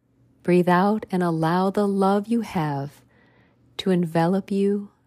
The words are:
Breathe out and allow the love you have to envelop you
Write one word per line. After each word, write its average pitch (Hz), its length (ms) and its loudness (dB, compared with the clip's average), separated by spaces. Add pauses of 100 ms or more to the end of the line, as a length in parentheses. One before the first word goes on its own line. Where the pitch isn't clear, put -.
(420)
Breathe 175 260 2
out 202 420 2
and 185 120 -2
allow 170 460 0
the 202 180 0
love 196 420 0
you 233 120 0
have 147 600 -6 (760)
to 190 120 -2
envelop 175 600 0
you 202 400 -2 (160)